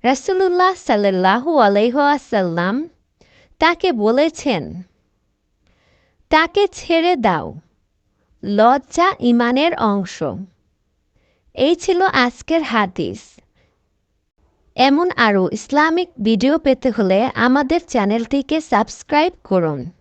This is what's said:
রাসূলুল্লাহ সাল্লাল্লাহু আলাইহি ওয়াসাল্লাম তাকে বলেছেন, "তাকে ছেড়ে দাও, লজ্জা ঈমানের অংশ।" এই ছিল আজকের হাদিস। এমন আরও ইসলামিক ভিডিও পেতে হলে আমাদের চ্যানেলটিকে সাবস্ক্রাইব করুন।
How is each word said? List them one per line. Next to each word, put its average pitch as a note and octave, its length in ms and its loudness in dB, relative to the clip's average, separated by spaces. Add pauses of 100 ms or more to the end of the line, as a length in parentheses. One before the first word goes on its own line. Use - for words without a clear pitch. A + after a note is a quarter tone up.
রাসূলুল্লাহ F4+ 680 0
সাল্লাল্লাহু G#3 840 0
আলাইহি G#3+ 340 2
ওয়াসাল্লাম A#3+ 960 -2 (720)
তাকে E4 320 0
বলেছেন, A3 880 -2 (1500)
"তাকে E4 380 2
ছেড়ে E4+ 480 0
দাও, F#3 400 -2 (880)
লজ্জা C4 760 2
ঈমানের A#3+ 560 2
অংশ।" G3+ 480 -4 (1300)
এই D#4 220 2
ছিল F4+ 260 -2
আজকের D#4+ 640 0
হাদিস। F#3 760 -6 (1400)
এমন C#4+ 360 2
আরও G3+ 400 2
ইসলামিক D#4+ 580 -2 (120)
ভিডিও A3+ 360 2
পেতে C4 340 0
হলে G3+ 440 0
আমাদের C#4 520 0
চ্যানেলটিকে A#3 760 -2
সাবস্ক্রাইব D4 720 -2 (100)
করুন। D#3+ 460 -2 (120)